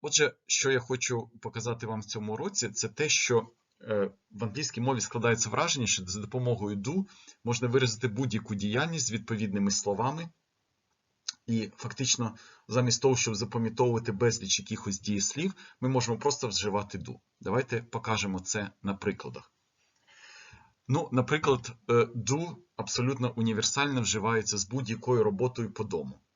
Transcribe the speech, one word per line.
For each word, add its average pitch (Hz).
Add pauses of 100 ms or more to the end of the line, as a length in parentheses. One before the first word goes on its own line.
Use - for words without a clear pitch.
Отже, 147 (120)
що -
я 131
хочу 120 (120)
показати 113
вам 107
в 104
цьому 107
уроці, 147
це 101
те, 147
що, 113 (320)
е, 101 (200)
в 107
англійській 117
мові 123
складається 113
враження, 135
що 92
за 98
допомогою 107
do 156 (380)
можна 120
виразити 127
будь-яку 110
діяльність 127
з -
відповідними 101
словами. 127 (1200)
І 113
фактично, 120 (320)
замість 120
того, 131
щоб 113
запам'ятовувати 113
безліч 101
якихось 101
дієслів, 104 (280)
ми 127
можемо 120
просто -
вживати 101
do. - (240)
Давайте 117
покажемо 104
це 101 (120)
на 101
прикладах. - (1400)
Ну, 151
наприклад, 127 (180)
е, 120 (100)
do 123 (200)
абсолютно 123
універсально 117
вживається 107
з 98
будь-якою 120
роботою 107
по 107
дому. 78 (160)